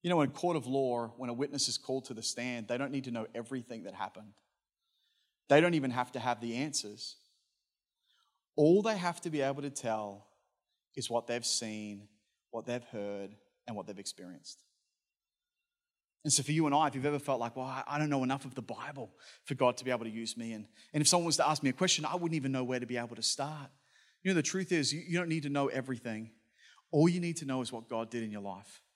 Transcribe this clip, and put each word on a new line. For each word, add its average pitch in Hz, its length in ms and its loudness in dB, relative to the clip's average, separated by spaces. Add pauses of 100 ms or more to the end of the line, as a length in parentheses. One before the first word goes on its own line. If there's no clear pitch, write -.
You 175 80 0
know, 170 120 6
in 135 80 4
a - 20 -14
court 175 240 0
of 123 100 -2
law, 123 500 0
when 123 140 -6
a 120 40 -4
witness 139 340 -2
is 123 100 -2
called 131 280 -4
to 127 80 -10
the 107 100 -12
stand, 120 420 -6
they 120 120 -2
don't 135 120 -2
need 139 140 -4
to 127 80 -6
know 113 140 -4 (100)
everything 117 480 -8
that 95 100 -12
happened. 101 380 -10 (1160)
They 147 120 10
don't 175 140 4
even 135 180 2
have 123 200 0
to 135 60 -6
have 117 220 -2
the 117 160 -4
answers. 123 600 -6 (1400)
All 170 260 8
they 214 140 2
have 175 240 -2
to 170 100 -6
be 151 120 0
able 135 200 0
to 143 80 -4
tell 107 540 -4 (680)
is - 140 -6
what 117 200 -2
they've 120 180 -2
seen, 107 640 -4 (420)
what 113 160 -8
they've 120 240 -2
heard, 101 460 -6 (320)
and 113 80 -8
what 95 100 -8
they've 98 140 -12
experienced. - 640 -14 (1600)
And 147 80 2
so 143 100 4
for 143 80 -2
you 156 160 4
and 143 80 4
I, 151 140 6
if 135 80 -4
you've 131 100 -2
ever 147 140 0
felt 135 180 0
like, 117 160 -4
"Well, 131 120 -6
I, 131 200 -6
I 147 120 -2
don't 151 120 2
know 135 140 2
enough 131 200 0
of 127 120 -12
the 123 60 -8
Bible 120 500 -10 (320)
for 143 100 -4
God 123 220 4
to - 80 -10
be 127 80 0
able 117 140 -2
to 113 40 -6
use 110 260 -6
me," 113 180 -8
and, 107 120 -12 (260)
and 151 80 2
if 143 60 6
someone 175 200 6
was 160 100 2
to 143 120 6
ask 151 140 2
me 135 80 4
a - 20 -2
question, 175 320 2
I 147 120 -2
wouldn't 170 180 0
even 139 160 0
know 131 140 0
where 123 160 0
to 123 60 -6
be 123 100 -4
able 120 180 -4
to 113 80 -10
start. 143 480 -2 (540)
You 190 80 4
know, - 20 4
the 160 80 6
truth 185 300 0
is, 147 200 2
you, 156 140 -6
you 175 100 0
don't 175 120 0
need 160 160 0
to 147 60 -2
know 143 180 2
everything. 117 640 -4 (580)
All 160 180 8
you 180 120 4
need 170 160 -2
to - 80 -8
know 131 180 -2
is 117 80 -4
what 113 180 -10
God 113 220 -4
did 117 140 -2
in 107 80 -6
your 104 100 -8
life 98 400 -12 (140)